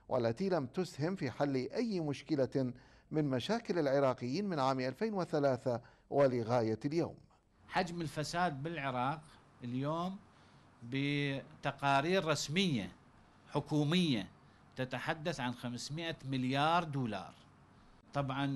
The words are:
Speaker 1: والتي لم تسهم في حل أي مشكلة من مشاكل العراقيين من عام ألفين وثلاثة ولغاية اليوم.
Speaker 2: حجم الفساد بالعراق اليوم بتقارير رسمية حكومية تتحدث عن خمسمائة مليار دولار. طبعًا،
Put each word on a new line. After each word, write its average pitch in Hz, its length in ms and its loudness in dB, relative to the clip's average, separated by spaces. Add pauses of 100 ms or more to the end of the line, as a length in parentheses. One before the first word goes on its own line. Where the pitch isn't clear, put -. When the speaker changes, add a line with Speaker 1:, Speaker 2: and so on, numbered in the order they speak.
Speaker 1:
والتي 123 400 2
لم 160 160 2
تسهم 170 500 -2
في 135 160 -4
حل - 240 0
أي 190 440 -2
مشكلة 135 720 0 (380)
من 151 140 2
مشاكل 175 540 0
العراقيين 139 720 2
من 160 100 0
عام 131 200 2
ألفين 160 340 -2
وثلاثة 139 680 2 (280)
ولغاية 120 760 4
اليوم. 147 300 -2 (520)
Speaker 2:
حجم 175 340 -2
الفساد 151 640 -2
بالعراق 139 580 -2 (420)
اليوم 156 540 -4 (640)
بتقارير 143 1400 0
رسمية 151 680 0 (600)
حكومية 147 760 2 (480)
تتحدث 147 640 -4
عن 123 140 -2
خمسمائة 143 640 -6 (100)
مليار 139 580 2
دولار. 117 500 -4 (800)
طبعًا، 139 320 -2 (100)